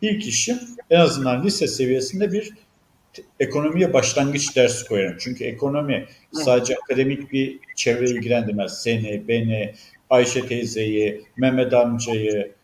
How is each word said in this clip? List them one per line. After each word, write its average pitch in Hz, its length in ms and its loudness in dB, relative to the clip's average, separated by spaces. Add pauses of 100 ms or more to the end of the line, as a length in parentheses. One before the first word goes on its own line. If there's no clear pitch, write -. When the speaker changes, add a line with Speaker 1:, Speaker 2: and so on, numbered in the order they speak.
Speaker 1:
ilk 214 260 -2
işim 233 300 -2 (320)
en 170 100 8
azından 135 440 2
lise 196 240 0
seviyesinde 131 640 0
bir 214 220 -4 (600)
t-, - 100 -18 (160)
ekonomiye 156 540 0
başlangıç 139 600 0
dersi 120 320 2
koyarım. 95 320 -2
Çünkü 127 240 -8
ekonomi 139 500 -4
Speaker 2:
Evet. - 520 -8
Speaker 1:
sadece 123 320 4
akademik 135 540 -2
bir 135 280 -4 (160)
çevre 123 340 0
ilgilendirmez. 113 720 -2
Seni, 107 440 -2
beni, 113 460 0 (360)
Ayşe 123 380 4
teyzeyi, 110 800 -2 (120)
Mehmet 127 360 2
amcayı 113 760 0 (120)